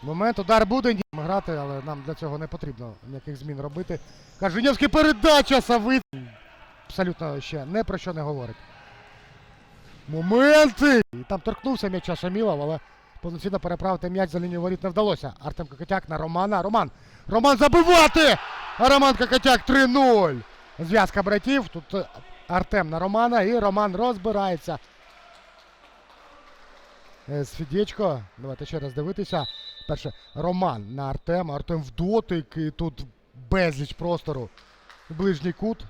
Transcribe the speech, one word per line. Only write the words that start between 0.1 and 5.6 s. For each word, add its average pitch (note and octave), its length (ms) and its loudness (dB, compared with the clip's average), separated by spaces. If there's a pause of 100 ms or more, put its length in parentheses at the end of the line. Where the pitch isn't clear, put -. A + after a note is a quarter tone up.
удар G#3+ 280 4
буде, A#3 280 0
ні, F#3+ 80 -4 (100)
грати, E3 400 -4
але C#3 300 -8
нам C#3+ 240 -12
для D#3 80 -10
цього D3+ 240 -10
не D#3 80 -10
потрібно A#2+ 480 -12 (120)
ніяких C3+ 300 -14
змін C#3 240 -12
робити. D3 400 -10 (400)
Корженєвський, A#3 480 2
передача, D4 720 4